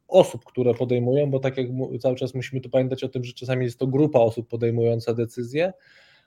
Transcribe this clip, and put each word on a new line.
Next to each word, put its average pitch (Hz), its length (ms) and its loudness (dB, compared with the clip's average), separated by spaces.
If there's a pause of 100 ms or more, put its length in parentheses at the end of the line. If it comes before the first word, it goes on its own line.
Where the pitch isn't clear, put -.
osób, - 380 4
które 123 280 0
podejmują, 123 580 0
bo 135 80 0
tak 131 180 -2
jak 123 120 -2
mu-, 127 280 -6
cały 127 180 0
czas 127 180 -6
musimy 131 280 -6
tu 123 80 -16
pamiętać 131 340 0
o 131 60 -6
tym, 131 140 -6
że 123 100 -12
czasami 127 320 -4
jest 120 140 -6
to 131 80 0
grupa 139 320 4
osób 117 280 2
podejmująca 117 640 0
decyzję, 123 600 -4 (540)